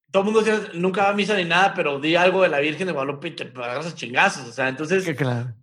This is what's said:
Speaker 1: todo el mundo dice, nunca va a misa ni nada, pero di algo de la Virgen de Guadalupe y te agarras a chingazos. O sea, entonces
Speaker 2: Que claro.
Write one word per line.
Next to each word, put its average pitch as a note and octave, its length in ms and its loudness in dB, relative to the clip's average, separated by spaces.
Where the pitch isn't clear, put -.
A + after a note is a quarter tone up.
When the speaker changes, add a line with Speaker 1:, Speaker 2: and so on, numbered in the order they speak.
Speaker 1:
todo G3 120 2
el G#3 80 0
mundo A3 100 4
dice, G#3+ 360 0
nunca F#3 260 0
va G3 60 4
a G3+ 40 0
misa G3+ 240 0
ni F3+ 80 0
nada, F3+ 280 4
pero D3+ 260 -2
di D#3+ 160 0
algo F3+ 260 4
de F3+ 80 6
la C#3+ 100 0
Virgen D3+ 280 -2
de F3 60 -4
Guadalupe C#3+ 360 -4
y - 20 -14
te - 120 -12
agarras B2 440 -8
a E3 80 -10
chingazos. C#3+ 520 0
O A#2 40 -14
sea, C3 160 -2
entonces D#3 380 -2
Speaker 2:
Que D#3 100 -4
claro. B2 480 -2